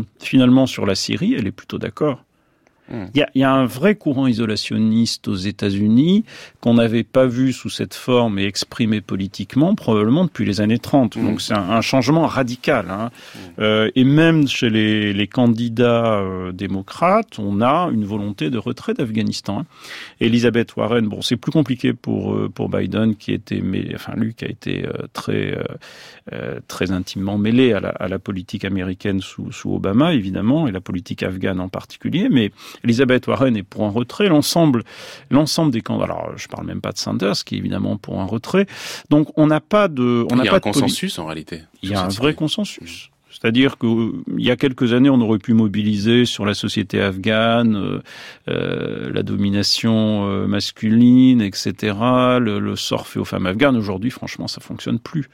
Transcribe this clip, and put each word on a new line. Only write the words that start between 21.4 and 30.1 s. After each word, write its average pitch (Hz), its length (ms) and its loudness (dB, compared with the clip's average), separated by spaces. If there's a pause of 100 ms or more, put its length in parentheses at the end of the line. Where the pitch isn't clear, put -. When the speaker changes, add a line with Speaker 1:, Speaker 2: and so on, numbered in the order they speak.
Speaker 1:
compliqué 131 420 0
pour, 104 400 -4
euh, 104 160 -2
pour 101 200 -6
Biden 98 460 0
qui - 180 -6
était, 98 280 -6
mais, 95 320 -4
enfin - 240 -12
lui 113 160 -2
qui - 120 -10
a - 40 -6
été, - 380 -8
euh, - 60 -6 (200)
très, 50 420 -4
euh, - 80 -6 (720)
euh, 60 340 -10
très 92 240 -4
intimement 95 460 -4
mêlé 117 340 4
à 98 100 0
la, 92 80 -4
à - 180 -6
la 92 100 -4
politique 92 480 -8
américaine 95 560 -4
sous, - 300 -12
sous 98 240 -6
Obama, 107 400 2